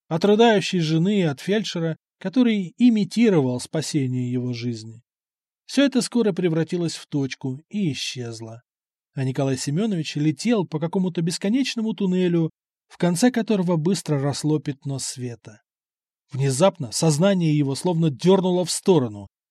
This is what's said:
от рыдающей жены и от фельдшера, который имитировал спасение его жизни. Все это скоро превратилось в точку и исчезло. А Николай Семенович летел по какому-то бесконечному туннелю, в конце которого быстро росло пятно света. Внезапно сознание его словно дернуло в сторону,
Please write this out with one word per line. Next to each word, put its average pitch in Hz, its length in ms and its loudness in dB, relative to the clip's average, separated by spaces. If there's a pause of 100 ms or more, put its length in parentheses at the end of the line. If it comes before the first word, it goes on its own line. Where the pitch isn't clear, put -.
от 165 160 -2
рыдающей 208 540 4
жены 165 400 2
и 180 40 2
от 143 160 0
фельдшера, 170 560 -4 (240)
который 208 580 0
имитировал 208 800 4
спасение 127 720 -4
его 123 220 -4
жизни. 113 480 -8 (640)
Все 277 200 2
это 269 160 0
скоро 214 320 0
превратилось 165 640 -2
в - 120 -18
точку 135 600 -6
и 196 240 -2
исчезло. 117 680 -10 (520)
А 135 100 -4
Николай 135 340 -2
Семенович 165 600 -4
летел 165 500 0
по 156 120 -6
какому-то 180 420 -2
бесконечному 220 720 -2
туннелю, 180 580 0 (360)
в - 100 -20
конце 180 340 2
которого 190 460 0
быстро 156 420 0
росло 143 400 -2
пятно 135 400 -8
света. 120 640 -12 (680)
Внезапно 135 600 0
сознание 165 640 2
его 139 180 0
словно 165 340 0
дернуло 180 540 2
в 170 80 -6
сторону, 117 560 0 (240)